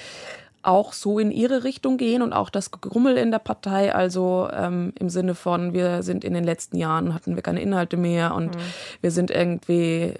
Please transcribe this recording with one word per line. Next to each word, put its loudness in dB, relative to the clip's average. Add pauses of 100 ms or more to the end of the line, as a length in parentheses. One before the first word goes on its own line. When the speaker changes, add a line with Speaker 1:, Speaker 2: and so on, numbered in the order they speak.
(640)
Speaker 1:
auch 4
so -2
in 2
ihre 2
Richtung 0
gehen 2
und -2
auch 0
das -4
Grummel 2
in 4
der 0
Partei, 0
also, 2
ähm, -2
im -2
Sinne 0
von, -2
wir 0
sind -2
in -2
den 0
letzten -4
Jahren, 0
hatten -4
wir -4
keine -2
Inhalte 0
mehr 2
und -2
Speaker 2:
Mhm. -8 (400)
Speaker 1:
wir 2
sind 0
irgendwie, 0